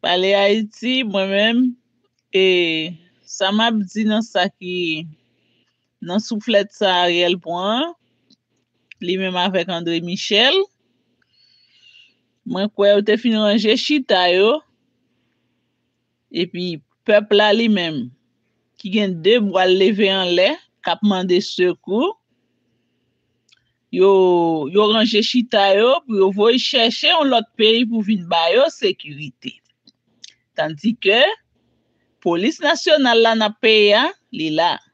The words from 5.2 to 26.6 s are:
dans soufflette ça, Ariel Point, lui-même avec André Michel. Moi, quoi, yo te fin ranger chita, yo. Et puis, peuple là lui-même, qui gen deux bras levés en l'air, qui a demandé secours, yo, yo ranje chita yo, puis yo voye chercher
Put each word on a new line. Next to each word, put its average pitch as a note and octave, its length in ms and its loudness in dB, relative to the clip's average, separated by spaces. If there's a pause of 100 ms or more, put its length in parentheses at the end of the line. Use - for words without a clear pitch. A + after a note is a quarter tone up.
dans F3 160 -6
soufflette G#3 540 -4
ça, F#3 240 -2
Ariel F3 420 0
Point, G#3 560 -6 (1040)
lui-même F#3 360 -4
avec F3+ 340 -4
André E3+ 320 -4
Michel. G3+ 500 0 (1900)
Moi, F#3+ 240 -6
quoi, G3+ 220 2
yo G3+ 100 4
te G#3 160 0
fin A3 220 -2
ranger G#3+ 400 0
chita, G#3+ 520 0
yo. G#3+ 300 2 (1700)
Et F3 120 -4
puis, F3 340 -8 (240)
peuple G#3 320 2
là G#3 160 4
lui-même, F3+ 560 0 (680)
qui G3 120 -12
gen F#3+ 300 -2
deux G#3 180 2
bras F#3 280 0
levés F#3+ 440 2
en F#3+ 140 -2
l'air, F3+ 320 0 (260)
qui - 60 -6
a E3+ 140 -4
demandé F#3 400 0
secours, F#3+ 760 -4 (1700)
yo, F3+ 800 2
yo G#3 140 4
ranje G#3+ 340 2
chita G#3 560 2
yo, B3+ 320 2
puis A3 80 -4
yo F#3+ 160 4
voye A3 260 2
chercher B3 520 0